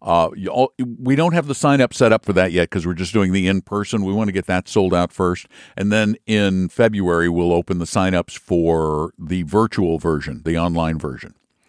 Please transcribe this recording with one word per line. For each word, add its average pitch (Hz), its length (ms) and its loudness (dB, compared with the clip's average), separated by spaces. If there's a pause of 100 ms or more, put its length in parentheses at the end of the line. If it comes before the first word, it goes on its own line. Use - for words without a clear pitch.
Uh, 85 340 2
you 95 140 -8
all, 127 220 0 (280)
we 127 160 0
don't 165 160 2
have 165 160 -2
the 139 60 -4
sign 143 260 2
up 123 120 2
set 117 200 4
up 110 120 0
for 104 100 0
that 90 180 4
yet 85 180 2
'cause 85 160 -4
we're 90 60 -2
just 90 220 -4
doing 98 180 2
the 95 160 2
in-person. 101 560 -2
We 95 80 -2
wanna 104 180 -2
get 92 160 -4
that 92 220 -2
sold 95 260 2
out 87 160 0
first. 90 380 -4 (280)
And 98 140 -2
then 107 260 0 (100)
in 98 420 0
February, 92 600 2
we'll 87 240 2
open 87 260 0
the 85 80 -4
sign 95 280 0
ups 87 200 -2
for 80 840 0
the 90 240 -4
virtual 87 560 0
version, 76 460 -4
the 82 140 -2
online 82 400 -2
version. 71 360 -12 (340)